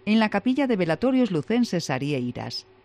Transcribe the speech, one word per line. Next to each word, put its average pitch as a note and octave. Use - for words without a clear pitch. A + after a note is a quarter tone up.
en A3
la G#3+
capilla B3+
de A#3
Velatorios G3
Lucenses F#3
Arieiras. B2